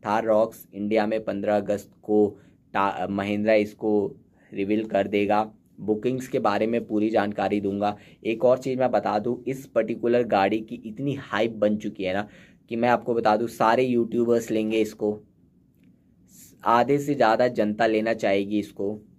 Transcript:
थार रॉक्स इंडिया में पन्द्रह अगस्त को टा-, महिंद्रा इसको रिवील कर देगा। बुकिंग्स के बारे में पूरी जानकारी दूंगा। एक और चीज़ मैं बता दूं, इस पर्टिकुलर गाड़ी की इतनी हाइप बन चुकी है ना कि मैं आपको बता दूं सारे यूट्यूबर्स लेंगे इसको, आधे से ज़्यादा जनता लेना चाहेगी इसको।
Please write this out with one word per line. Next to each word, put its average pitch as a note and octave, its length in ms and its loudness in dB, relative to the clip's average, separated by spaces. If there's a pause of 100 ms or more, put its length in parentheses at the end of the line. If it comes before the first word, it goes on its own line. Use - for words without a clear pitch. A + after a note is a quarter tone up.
थार A2 200 2
रॉक्स A2+ 480 2
इंडिया G#2 340 0
में A2+ 160 -2
पन्द्रह G2+ 320 0
अगस्त G2+ 360 -2 (120)
को G#2+ 360 4 (340)
टा-, G2 360 -2
महिंद्रा G#2 440 0
इसको G#2+ 600 0 (380)
रिवील G#2+ 320 -2
कर G2+ 220 0
देगा। G#2 440 0 (280)
बुकिंग्स G#2+ 480 -2
के C3+ 120 -4
बारे G#2+ 280 0
में A#2 200 -2
पूरी G#2+ 220 0
जानकारी G#2 520 0
दूंगा। G2+ 360 -2 (280)
एक A2 200 -2
और B2+ 120 4
चीज़ B2+ 220 -6
मैं B2+ 120 0
बता G#2 280 0
दूं, A#2 280 -4
इस C3+ 180 -6
पर्टिकुलर A#2+ 580 0
गाड़ी G#2+ 360 2
की A2 160 -12
इतनी A#2 380 -8
हाइप A2+ 380 -2
बन G#2+ 260 0
चुकी G2+ 260 -8
है F#2 100 -4
ना G#2+ 140 -4 (420)
कि A#2 60 -6
मैं A#2+ 140 0
आपको A#2+ 240 0
बता G#2+ 240 2
दूं A#2 100 -2
सारे A#2 360 2
यूट्यूबर्स A#2 680 0
लेंगे A2 300 0
इसको, G#2+ 400 -2 (1400)
आधे A#2+ 320 4
से C#3+ 160 -2
ज़्यादा A#2+ 340 4
जनता A2+ 380 0
लेना A2 280 2
चाहेगी G2+ 460 0
इसको। G2 400 -6 (200)